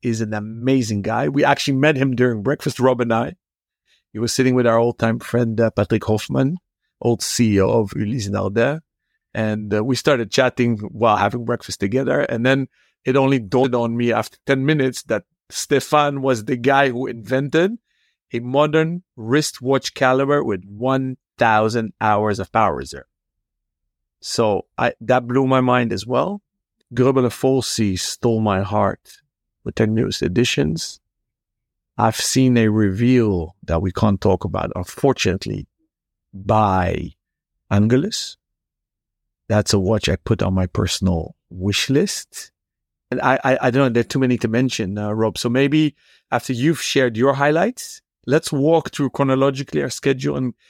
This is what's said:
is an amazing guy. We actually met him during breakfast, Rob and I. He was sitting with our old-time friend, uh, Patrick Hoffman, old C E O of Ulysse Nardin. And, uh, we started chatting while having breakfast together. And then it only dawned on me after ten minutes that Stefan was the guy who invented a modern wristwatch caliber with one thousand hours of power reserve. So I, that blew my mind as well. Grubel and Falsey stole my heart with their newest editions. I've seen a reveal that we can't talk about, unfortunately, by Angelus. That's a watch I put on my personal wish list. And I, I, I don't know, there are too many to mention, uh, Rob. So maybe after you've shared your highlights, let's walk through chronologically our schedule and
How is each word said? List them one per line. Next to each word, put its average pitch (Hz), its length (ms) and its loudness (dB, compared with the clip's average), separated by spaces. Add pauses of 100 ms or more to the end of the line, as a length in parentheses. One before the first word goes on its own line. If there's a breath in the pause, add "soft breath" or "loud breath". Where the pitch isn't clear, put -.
is 113 180 -2
an 110 140 -4
amazing 110 680 -2
guy. 110 260 -2
We 143 140 0
actually 139 360 0
met 151 180 2
him 131 180 0
during 117 280 0
breakfast, 139 360 -4
Rob 123 220 4
and 117 140 0
I. 117 220 -2 (760)
He 107 60 -10
was 117 140 -2
sitting 127 220 2
with 123 120 4
our 113 120 4
old-time 117 420 0
friend, 113 380 -2
uh, 113 120 2
Patrick - 340 0
Hoffman, 135 540 0 (420)
old 117 220 0
C 110 320 2
E 98 60 4
O 87 100 4
of 110 240 0
Ulysse 107 340 -4
Nardin. 107 520 -2 (520)
And, 107 400 -4
uh, 107 120 2
we 127 120 0
started 120 340 0
chatting 120 480 2
while 107 380 2
having 110 300 0
breakfast - 340 -6
together. 131 420 0
And 117 220 -2
then 135 240 2 (360)
it 131 120 2
only 135 220 4
dawned 123 360 0
on 117 220 0
me 120 160 0
after 107 320 -2
ten 135 220 0
minutes 139 380 0
that 107 200 -4 (240)
Stefan 143 720 0
was 127 240 0
the 131 120 -2
guy 135 340 2
who 123 160 -6
invented 135 720 -2 (540)
a 117 80 -4
modern 156 640 0 (140)
wristwatch 131 760 -2
caliber 139 480 2
with 95 220 -4
one 131 520 -4 (220)
thousand 110 640 2
hours 107 400 0
of 92 100 -10
power 104 240 2
reserve. 65 300 -10 (1160)
So - 460 0 (100)
I, - 260 0
that 123 260 0
blew 131 180 2
my 131 140 4
mind 123 320 2
as 98 140 -6
well. 156 360 -2 (500)
Grubel 127 320 4
and 113 80 0
Falsey 117 640 0
stole 113 440 -2
my 101 220 0
heart 101 560 -2 (440)
with - 140 -10
their 113 100 2
newest 110 360 -2
editions. 135 760 -2 (960)
I've 110 200 0
seen 127 400 2
a 113 120 4
reveal 107 840 2 (100)
that 82 180 -2
we 92 100 -2
can't 104 280 0
talk 95 240 2
about, - 300 -4
unfortunately, 98 920 -2 (680)
by 95 800 0 (580)
Angelus. 117 640 0 (1120)
That's 107 240 0
a 104 60 4
watch 98 300 0
I 92 80 0
put - 260 -2
on 95 120 0
my 92 120 0
personal 92 680 -2 (140)
wish 92 380 -4
list. - 600 -2 (600)
And 123 100 -4
I, 131 240 2
I, 131 180 2
I 127 80 0
don't 135 160 2
know, - 20 0
there 117 120 0
are 117 40 0
too - 140 -4
many 123 200 2
to 113 100 -2
mention, 110 500 -2
uh, 104 140 -4
Rob. 110 260 -2
So 123 100 -4
maybe 139 460 2 (360 soft breath)
after 120 220 -2
you've 131 300 0
shared 123 340 0
your 131 180 2
highlights, 156 680 -2 (240)
let's 151 260 0
walk 151 400 2
through 135 180 -2
chronologically 139 720 0
our 131 80 -6
schedule 139 460 -2
and 127 180 -4 (160)